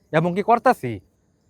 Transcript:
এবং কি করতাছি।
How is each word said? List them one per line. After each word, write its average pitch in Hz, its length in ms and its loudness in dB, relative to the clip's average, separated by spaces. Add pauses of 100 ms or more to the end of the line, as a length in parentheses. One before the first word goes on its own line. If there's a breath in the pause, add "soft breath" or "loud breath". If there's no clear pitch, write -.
(120)
এবং 170 240 0
কি 202 60 -4
করতাছি। 220 580 0 (500)